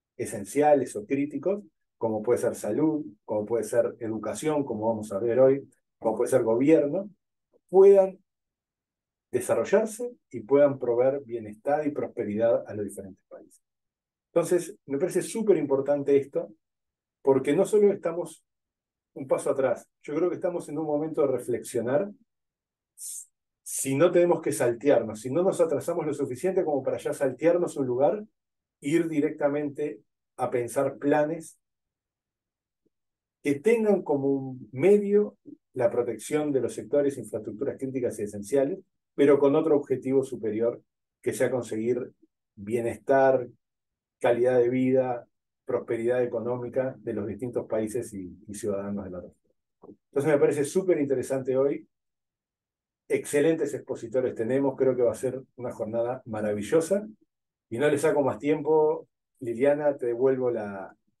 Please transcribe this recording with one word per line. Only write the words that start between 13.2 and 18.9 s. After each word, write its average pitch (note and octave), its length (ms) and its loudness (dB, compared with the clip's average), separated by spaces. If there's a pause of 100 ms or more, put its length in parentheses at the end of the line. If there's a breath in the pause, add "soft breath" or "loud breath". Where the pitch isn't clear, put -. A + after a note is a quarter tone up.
países. - 320 -20 (720)
Entonces, E3+ 420 0 (120)
me C3+ 100 -4
parece F3 240 0
súper G#3+ 340 2
importante C#3 640 2
esto, C3 320 -2 (720)
porque C3+ 340 2
no F#3+ 80 4
solo G3+ 300 4
estamos E3+ 500 -6 (680)